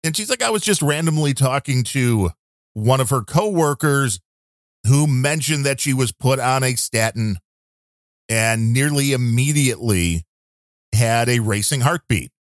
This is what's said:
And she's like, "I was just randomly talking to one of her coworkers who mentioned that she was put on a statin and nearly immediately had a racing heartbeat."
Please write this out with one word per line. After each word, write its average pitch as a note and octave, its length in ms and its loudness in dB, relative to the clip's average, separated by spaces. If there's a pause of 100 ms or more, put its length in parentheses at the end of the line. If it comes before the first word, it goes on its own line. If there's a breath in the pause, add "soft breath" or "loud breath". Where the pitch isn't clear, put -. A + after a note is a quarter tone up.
And D#3+ 120 -2
she's G#3 140 -4
like, B3 120 -2
"I A#3 80 0
was G#3+ 120 0
just G#3 200 2
randomly D3+ 520 0
talking C3 520 0
to A#2 460 0 (420)
one B2 260 2
of B2 100 -2
her C3+ 140 0
coworkers D3 960 0 (680)
who C#3+ 220 4
mentioned C#3+ 580 0
that C#3 140 0
she C#3 140 -2
was C3 180 0
put C3 280 0
on C3 240 0
a B2+ 120 0
statin A2 640 -2 (880)
and A2+ 440 0
nearly C#3 400 0
immediately A#2+ 1120 0 (680)
had A#2 360 2
a A#2+ 100 2
racing G#2+ 420 -2
heartbeat." B2 600 -2